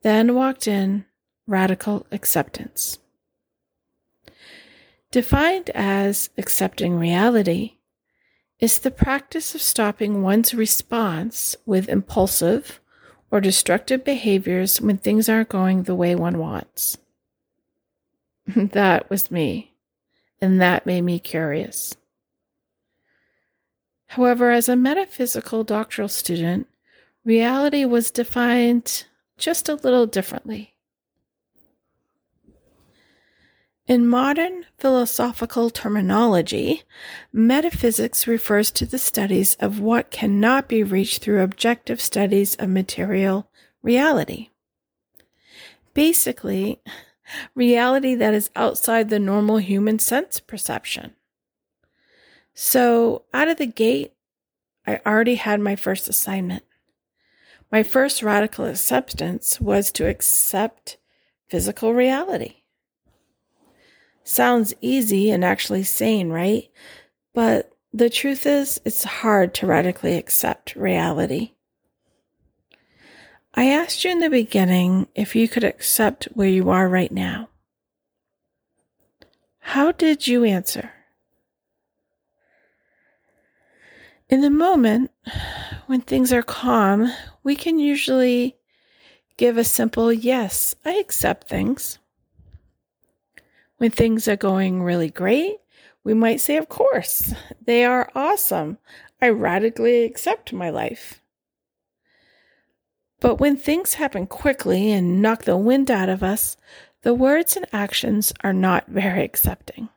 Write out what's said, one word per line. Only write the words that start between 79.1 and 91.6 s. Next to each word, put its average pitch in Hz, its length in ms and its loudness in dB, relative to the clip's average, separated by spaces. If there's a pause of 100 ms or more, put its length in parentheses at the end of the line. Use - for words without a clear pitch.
How 285 320 0
did 311 360 0
you 240 160 2
answer? 202 480 -2 (3500)
In 262 100 6
the 285 100 6
moment, 285 640 4 (760)
when 262 120 0
things 254 320 0
are 240 100 2
calm, 233 720 2 (320)
we 277 140 0
can 330 200 -2
usually 262 800 2 (800)
give 240 220 2
a 233 80 2
simple, 226 480 0
"Yes, 233 600 -2 (120)
I 320 80 -2
accept - 560 -2
things." 202 500 -4 (1800)